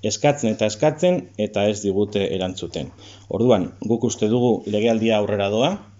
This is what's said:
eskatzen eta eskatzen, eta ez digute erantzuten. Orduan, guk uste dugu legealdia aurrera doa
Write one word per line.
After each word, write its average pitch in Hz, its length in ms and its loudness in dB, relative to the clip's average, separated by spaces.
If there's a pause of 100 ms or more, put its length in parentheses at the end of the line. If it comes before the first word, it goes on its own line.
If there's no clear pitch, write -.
eskatzen 131 480 0
eta 107 160 0
eskatzen, 156 540 0 (180)
eta 107 300 0
ez - 100 -2
digute 101 460 0 (100)
erantzuten. 92 540 -6 (400)
Orduan, 107 400 4 (100)
guk 110 240 -2
uste 110 240 -2
dugu 120 300 2 (100)
legealdia 110 500 2
aurrera 101 320 0
doa 135 280 0 (220)